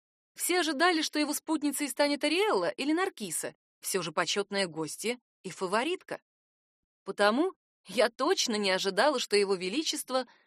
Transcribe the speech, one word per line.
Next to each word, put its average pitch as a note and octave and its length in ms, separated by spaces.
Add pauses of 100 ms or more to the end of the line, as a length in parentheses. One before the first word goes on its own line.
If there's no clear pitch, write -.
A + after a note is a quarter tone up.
(360)
Все F4 240
ожидали, D#4+ 420
что - 160
его D4 160
спутницей D4 540
станет C#4+ 340
Ариэлла D4 460
или C4+ 240
Наркиса, A#3+ 640 (240)
всё - 200
же E3 120
почётная G3 560
гостья D#3+ 500 (240)
и F#3+ 80
фаворитка. A#3 720 (840)
Потому G#3+ 500 (340)
я G3 240
точно C4+ 440
не G3+ 160
ожидала, G3 480
что - 160
его G3 220
величество B3+ 720 (180)